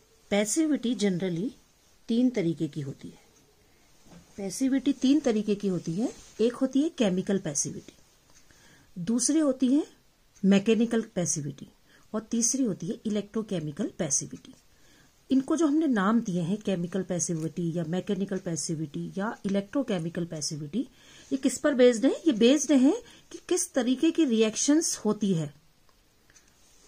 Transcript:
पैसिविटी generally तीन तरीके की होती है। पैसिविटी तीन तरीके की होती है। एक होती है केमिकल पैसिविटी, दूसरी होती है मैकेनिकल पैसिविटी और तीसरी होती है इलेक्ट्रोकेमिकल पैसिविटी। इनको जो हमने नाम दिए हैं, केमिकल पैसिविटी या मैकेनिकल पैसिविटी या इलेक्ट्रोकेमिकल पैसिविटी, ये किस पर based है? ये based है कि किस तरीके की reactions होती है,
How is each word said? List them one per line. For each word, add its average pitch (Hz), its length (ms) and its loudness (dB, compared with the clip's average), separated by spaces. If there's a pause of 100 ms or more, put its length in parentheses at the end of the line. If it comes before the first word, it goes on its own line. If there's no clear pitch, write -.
(300)
पैसिविटी 247 640 0
generally 190 540 -2 (580)
तीन 247 220 2
तरीके 165 380 -2
की 147 140 -8
होती 139 260 -12
है। - 120 -20 (1160)
पैसिविटी 262 560 -2
तीन 269 260 4
तरीके 214 360 0
की 202 120 -4
होती 170 260 -2
है। 214 200 -2 (280)
एक 233 120 2
होती 269 280 0
है 320 80 0
केमिकल 190 480 0
पैसिविटी, 175 560 -6 (1080)
दूसरी 233 400 2
होती 269 280 2
है 294 200 2 (580)
मैकेनिकल 220 560 4
पैसिविटी 151 640 -6 (460)
और 220 80 -6
तीसरी 233 420 -2
होती 175 240 -4
है 214 180 -8
इलेक्ट्रोकेमिकल 208 920 -4
पैसिविटी। - 560 -6 (800)
इनको 269 240 2
जो 311 120 2
हमने 311 200 2
नाम 220 340 2
दिए 180 200 -4
हैं, 175 160 -2
केमिकल 185 460 -4
पैसिविटी 165 760 -4
या 170 60 -2
मैकेनिकल 190 540 -4
पैसिविटी 160 800 -6
या 208 280 -6
इलेक्ट्रोकेमिकल 196 800 -4
पैसिविटी, 156 640 -6 (440)
ये 269 60 -2
किस 269 200 0
पर 294 160 0
based 247 320 6
है? 294 60 6 (160)
ये 311 40 4
based 240 400 4
है 294 320 4 (280)
कि - 80 -18 (100)
किस - 240 -2
तरीके 262 380 2
की 320 140 4
reactions 226 720 2
होती 208 360 0
है, 151 200 -2 (1300)